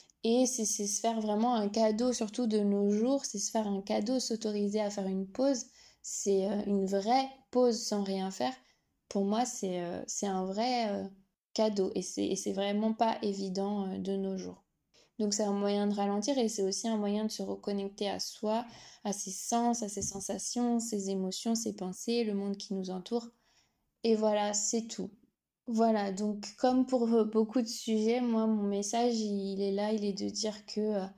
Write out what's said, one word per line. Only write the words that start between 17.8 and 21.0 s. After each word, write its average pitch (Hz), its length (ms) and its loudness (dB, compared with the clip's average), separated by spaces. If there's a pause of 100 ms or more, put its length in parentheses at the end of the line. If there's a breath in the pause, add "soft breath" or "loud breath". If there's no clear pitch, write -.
à 185 120 -4
soi, 220 440 -2 (380 loud breath)
à 208 100 -2
ses 190 200 -6
sens, 233 500 0
à 202 60 -4
ses 196 140 -6
sensations, 233 760 -2
ses 208 320 -2